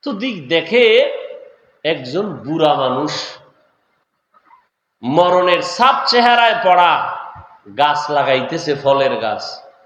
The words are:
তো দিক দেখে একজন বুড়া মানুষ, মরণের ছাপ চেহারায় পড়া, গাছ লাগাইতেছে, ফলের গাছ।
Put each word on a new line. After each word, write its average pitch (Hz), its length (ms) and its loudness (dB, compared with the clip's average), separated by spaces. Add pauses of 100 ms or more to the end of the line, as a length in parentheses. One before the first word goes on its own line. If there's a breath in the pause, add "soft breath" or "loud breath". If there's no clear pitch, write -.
তো 285 100 -6
দিক 196 360 -8
দেখে 165 360 2 (1000)
একজন 147 480 -4
বুড়া 147 420 0
মানুষ, 135 640 -4 (1600)
মরণের 175 600 2
ছাপ - 440 0
চেহারায় 240 480 4 (100)
পড়া, 175 540 2 (600)
গাছ 147 320 0
লাগাইতেছে, 139 640 -2
ফলের 135 420 0
গাছ। - 460 -8 (240)